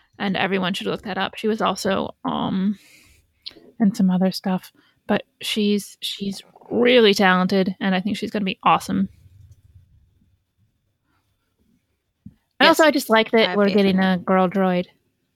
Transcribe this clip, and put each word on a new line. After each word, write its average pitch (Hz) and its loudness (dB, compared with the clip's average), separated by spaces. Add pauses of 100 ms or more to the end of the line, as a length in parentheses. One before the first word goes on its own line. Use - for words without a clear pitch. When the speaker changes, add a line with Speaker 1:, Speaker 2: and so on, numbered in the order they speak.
(180)
Speaker 1:
And 196 -4
everyone 190 -2
should 202 -10
look 185 -6
that 190 -8
up. 190 -6
She - -8
was 220 -2
also, 190 -4 (100)
um, 185 -4 (1000)
in 202 2
some 190 2
other 185 2
stuff, - -6 (340)
but - -2 (180)
she's, 208 -2
she's - -10 (280)
really 240 6
talented, 185 2
and 190 0
I 185 0
think 202 -4
she's - -8
gonna 202 -4
be 185 -6
awesome. 190 0 (3500)
And 285 4
Speaker 2:
Yes. 330 4
Speaker 1:
also, 320 6
I - 4
just 285 -4
like 220 2
Speaker 2:
I - 2
Speaker 1:
that 220 4
Speaker 2:
have 185 -4
Speaker 1:
we're 202 2
Speaker 2:
faith 196 0
in 214 -2
Speaker 1:
getting 196 2
Speaker 2:
her. 190 2
Speaker 1:
a - 0
girl 185 0
droid. 180 -2 (500)